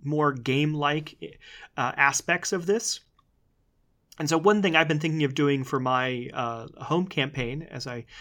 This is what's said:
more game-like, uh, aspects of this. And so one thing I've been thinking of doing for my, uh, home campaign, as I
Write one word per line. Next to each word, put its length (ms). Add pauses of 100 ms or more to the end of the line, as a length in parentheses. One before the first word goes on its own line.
more 280
game-like, 1080 (360)
uh, 200
aspects 560
of 140
this. 340 (1200)
And 80
so 100
one 240
thing 140
I've 120
been 120
thinking 240
of 100
doing 300
for 160
my, 520
uh, 360 (160)
home 240
campaign, 600
as 200
I 160 (160)